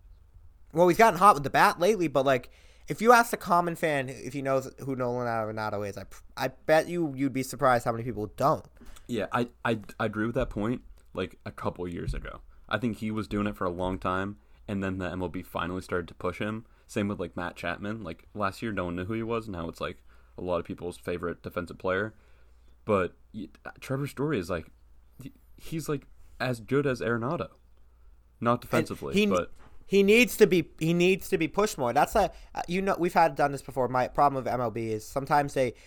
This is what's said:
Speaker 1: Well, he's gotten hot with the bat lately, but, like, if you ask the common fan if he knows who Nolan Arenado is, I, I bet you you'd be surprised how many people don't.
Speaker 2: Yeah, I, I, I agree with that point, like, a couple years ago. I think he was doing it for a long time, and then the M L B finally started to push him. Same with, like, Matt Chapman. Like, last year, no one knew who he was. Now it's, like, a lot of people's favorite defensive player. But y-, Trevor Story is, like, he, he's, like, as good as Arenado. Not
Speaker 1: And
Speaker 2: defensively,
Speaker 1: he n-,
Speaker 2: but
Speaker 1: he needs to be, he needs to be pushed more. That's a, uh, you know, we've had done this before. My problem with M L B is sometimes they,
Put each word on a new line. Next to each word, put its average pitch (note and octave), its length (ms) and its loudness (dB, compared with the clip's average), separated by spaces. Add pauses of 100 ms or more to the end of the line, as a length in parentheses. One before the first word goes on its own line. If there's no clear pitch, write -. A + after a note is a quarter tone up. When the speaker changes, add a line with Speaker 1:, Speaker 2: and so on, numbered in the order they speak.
(720)
Speaker 1:
Well, F3 140 6
he's E3+ 100 4
gotten G#3+ 220 8
hot G3+ 160 8
with C#3+ 80 -4
the C3+ 60 -4
bat F3 300 4
lately, F3+ 280 2
but, C3+ 180 2
like, C3 240 2 (380)
if D#3+ 140 -6
you A3+ 120 8
ask A#3 180 6
the G3+ 60 -2
common F3 380 0
fan C#3+ 340 0
if B2 240 -10
he C#3 80 -6
knows C3+ 380 0
who C3+ 160 -6
Nolan B2 320 -2
Arenado G#2+ 600 -4
is, G2 100 -8
I, G2 60 -12 (340)
I C3 120 -2
bet D#3 380 2
you E3 280 -2
you'd C3+ 180 -2
be C3 100 -2
surprised B2+ 420 2
how B2+ 60 2
many A2+ 120 -6
people G#2+ 240 -6 (100)
don't. C3 280 2 (420)
Speaker 2:
Yeah, A2 240 -2
I, A#2+ 180 0 (160)
I, A#2 140 0 (200)
I A#2 60 0
agree G#2+ 200 -2
with A#2 100 -4
that - 140 -2
point, A2+ 320 -4 (320)
like, F#2 320 -6
a G#2 60 -10
couple F2+ 360 -6
years E2+ 260 -6
ago. - 280 -10 (280)
I A2 80 0
think A2 200 -2
he A2 140 -4
was G#2+ 160 -4
doing G#2 200 -2
it G#2 100 -6
for G2 80 -4
a F#2 40 0
long F#2 300 -2
time, G2 380 -4 (300)
and G2+ 160 -4
then F#2+ 160 -2
the F2+ 100 -4
M F2+ 120 -6
L F2+ 60 -2
B F2 160 -8
finally F2+ 380 -4
started F2 260 -4
to - 60 -18
push - 260 -6
him. G#2+ 260 -6 (220)
Same G#2 220 -2
with, G2+ 100 -4
like, F2 160 -8
Matt F2 220 -6
Chapman. G2+ 460 -6
Like, E2 300 -12
last G2+ 280 -4
year, A#2 100 -4
no F#2 140 -2
one F2 100 -4
knew F#2 100 -4
who A2 80 -6
he A2+ 100 -4
was. A2+ 260 -4
Now E2+ 180 -6
it's, - 140 -12
like, D#2 160 -6 (400)
a - 40 -12
lot F2+ 180 0
of D#2+ 60 -6
people's F2 320 -8
favorite F2 460 -6
defensive F2 340 -8
player. F#2+ 360 -2 (720)
But G2 280 2 (200)
y-, G#3+ 140 -10 (320)
Trevor C3+ 280 -6
Story C#3 320 -2
is, E2+ 100 -6
like, E2+ 180 -4 (540)
he, B2+ 100 -14 (260)
he's, D#3+ 300 -8
like, C#3+ 200 -4 (320)
as A#2+ 200 -2
good C3 280 0
as B2+ 140 -2
Arenado. A#2 480 -2 (920)
Not A#2 140 2
Speaker 1:
And A#2+ 80 0
Speaker 2:
defensively, - 520 -2
Speaker 1:
he G#3 100 6
n-, G#3 60 4
Speaker 2:
but F3+ 220 0 (340)
Speaker 1:
he G3 180 4
needs G#3+ 340 6
to G#3 100 10
be, E3 220 2 (100)
he E3 140 2
needs F3+ 360 4
to F#3+ 80 2
be D#3+ 100 0
pushed G3+ 300 0
more. A#2+ 160 0
That's D3+ 220 2
a, G3 160 4 (240)
uh, - 120 -6
you F3+ 140 -2
know, G3 160 0
we've F3 160 0
had E3 220 4
done C#3+ 160 2
this C#3 100 -8
before. B2+ 260 -2
My B2+ 200 0
problem C#3 360 2
with A2 80 -4
M B2 100 0
L A#2 100 -2
B A2+ 200 -4
is G#2+ 140 -6
sometimes C#3+ 480 0
they, B2+ 220 0 (120)